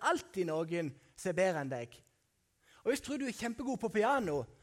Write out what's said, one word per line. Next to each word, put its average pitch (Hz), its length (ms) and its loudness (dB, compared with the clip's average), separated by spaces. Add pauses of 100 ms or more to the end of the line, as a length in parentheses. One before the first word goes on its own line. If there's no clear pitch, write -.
(100)
alltid 190 400 0
noen 160 440 -2 (200)
som - 160 -4
er 165 120 0
bedre 170 200 4
enn 135 120 -4
deg. 120 240 -8 (840)
Og - 80 2
hvis 277 120 0
du - 60 -12
tror 277 140 -4
du 277 40 -2
er 233 160 -4
kjempegod 233 380 -2
på 226 140 -2
piano, 214 460 2 (220)